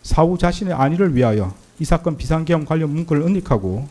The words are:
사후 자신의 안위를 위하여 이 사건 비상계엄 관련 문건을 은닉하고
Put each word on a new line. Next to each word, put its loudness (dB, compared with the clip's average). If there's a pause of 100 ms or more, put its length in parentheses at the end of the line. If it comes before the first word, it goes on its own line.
사후 2
자신의 -2
안위를 2
위하여 2 (240)
이 -4
사건 0
비상계엄 0
관련 -2
문건을 0
은닉하고 -2